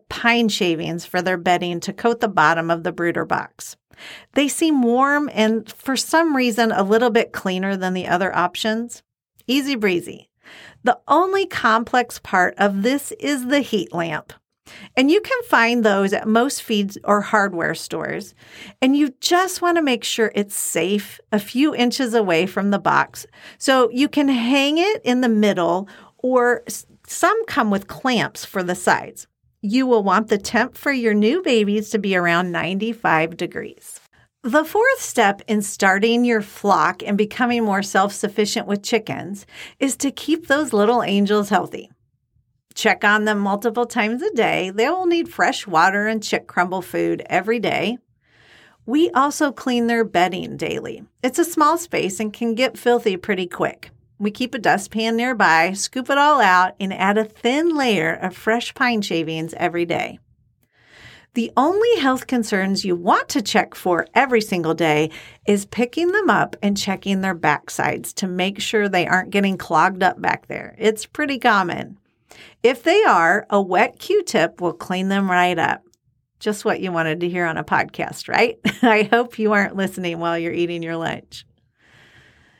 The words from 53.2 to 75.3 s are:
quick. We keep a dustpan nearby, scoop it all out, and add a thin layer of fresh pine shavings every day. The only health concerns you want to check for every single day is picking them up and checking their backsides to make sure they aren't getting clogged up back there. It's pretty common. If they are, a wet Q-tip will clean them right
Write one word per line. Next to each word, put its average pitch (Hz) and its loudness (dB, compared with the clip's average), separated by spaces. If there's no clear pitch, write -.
quick. - -6
We 208 -2
keep 247 -6
a 233 -6
dustpan 226 0
nearby, 190 2
scoop 247 -8
it 277 2
all 285 4
out, 185 4
and 190 -4
add 196 2
a 220 2
thin 294 -2
layer 202 0
of 180 -6
fresh 226 -2
pine 240 0
shavings 160 -4
every 175 -2
day. - -6
The 226 -2
only 392 4
health 262 0
concerns 196 0
you 180 0
want 254 2
to 277 0
check - 0
for - 0
every 247 4
single 170 -2
day 156 2
is 202 0
picking 320 -2
them 403 0
up - 2
and 202 0
checking 196 -4
their 190 -2
backsides - -4
to - -6
make 185 -4
sure 208 -2
they 185 0
aren't 185 -2
getting 196 0
clogged 180 0
up 185 0
back - -2
there. - -12
It's 214 0
pretty 285 -6
common. 202 0
If 247 2
they 392 4
are, 190 4
a 202 2
wet 196 0
Q-tip 226 -2
will 170 -2
clean 185 -4
them 196 0
right 180 2